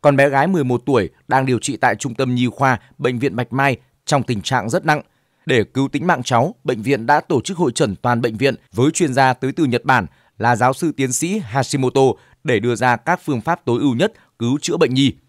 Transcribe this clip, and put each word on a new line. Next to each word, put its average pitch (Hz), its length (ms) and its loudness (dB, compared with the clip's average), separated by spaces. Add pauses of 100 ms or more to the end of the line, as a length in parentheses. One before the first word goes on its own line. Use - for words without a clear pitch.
Còn 143 140 4
bé 139 140 4
gái 139 180 2
mười 180 160 0
một 123 220 0
tuổi 117 240 2 (180)
đang 131 180 2
điều 127 140 0
trị 123 180 -6
tại 117 180 0
Trung 127 180 -8
tâm 127 220 -2
Nhi 123 120 0
khoa 131 320 0 (180)
Bệnh 123 220 -2
viện 120 160 -2
Bạch 120 180 -6
Mai 135 240 0 (280)
trong 139 180 0
tình 120 180 -4
trạng 113 280 -4
rất 151 160 -2
nặng. 151 160 0 (440)
Để 127 180 2
cứu 135 240 -2
tính 143 200 -4
mạng 143 160 0
cháu, 131 400 0
bệnh 110 180 -4
viện 117 240 -2
đã 147 160 2
tổ 139 200 -2
chức 185 160 -8
hội 156 140 0
chẩn 117 240 -2
toàn 120 260 -2
bệnh 113 160 -2
viện 131 180 0 (160)
với 135 200 2
chuyên 156 220 -2
gia 131 200 4
tới 135 180 -4
từ 156 140 0
Nhật 123 200 -2
Bản 127 200 2 (320)
là 117 180 2
giáo 123 180 2
sư 156 240 -4
tiến 135 140 -2
sĩ 175 280 -2
Hashimoto 131 600 0 (420)
để 123 160 0
đưa 120 160 -2
ra 120 200 2
các 165 280 -2
phương 131 180 -4
pháp 165 240 -4
tối 120 140 0
ưu 135 160 0
nhất 180 180 0 (260)
cứu 120 220 -2
chữa 165 160 -4
bệnh 139 160 2
nhi. 135 200 2 (160)